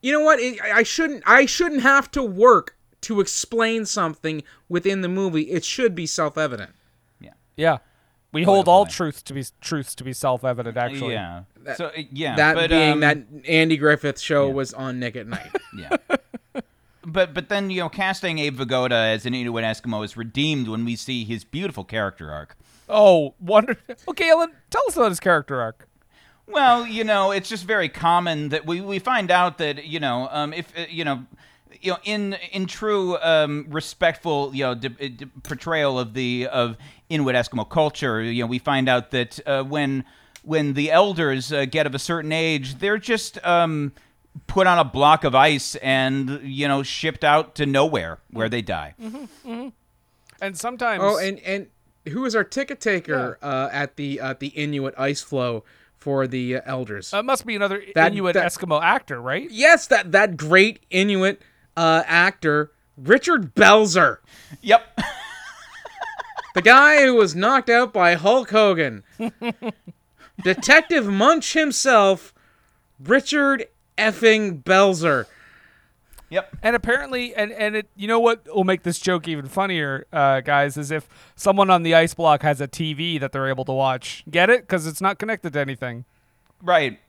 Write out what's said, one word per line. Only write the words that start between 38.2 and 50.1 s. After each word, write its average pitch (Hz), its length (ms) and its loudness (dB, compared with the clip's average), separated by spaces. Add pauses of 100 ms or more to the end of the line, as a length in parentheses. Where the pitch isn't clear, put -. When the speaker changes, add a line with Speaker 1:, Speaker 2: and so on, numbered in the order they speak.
Speaker 2:
you 117 200 -4
know, 117 60 -4
we 127 100 -4
find 135 300 -2
out 123 240 0
that, 123 340 -4
uh, 135 160 -2
when, 135 420 -4 (380)
when 151 320 -2
the 147 160 -2
elders, 160 600 2
uh, 143 120 0
get 147 220 0
of 131 80 -6
a 135 40 -4
certain 156 340 -6
age, 151 480 -2
they're 202 180 -2
just, 214 480 -6
um, 160 460 0 (540)
put 190 220 2
on 175 100 4
a 160 60 4
block 143 400 4
of 131 100 0
ice 143 420 4
and, 135 680 -2
you 139 240 -6
know, 139 140 0
shipped 156 420 -6
out 151 320 2
to 147 100 -2
nowhere 135 540 0 (100)
where 113 180 -2
they 117 140 -4
die. 80 400 -8
Speaker 3:
Mm-hmm, 220 140 -14 (340)
mm-hmm. 240 180 -12 (720)